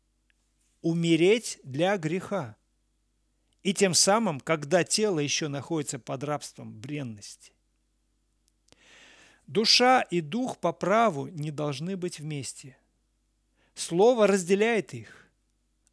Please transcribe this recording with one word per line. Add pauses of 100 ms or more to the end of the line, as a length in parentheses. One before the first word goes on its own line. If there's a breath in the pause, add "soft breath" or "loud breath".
(800)
Умереть
для
греха. (1080)
И
тем
самым,
когда
тело
ещё
находится
под
рабством
бренности. (2000 soft breath)
Душа
и
дух
по
праву
не
должны
быть
вместе. (960)
Слово
разделяет
их. (640)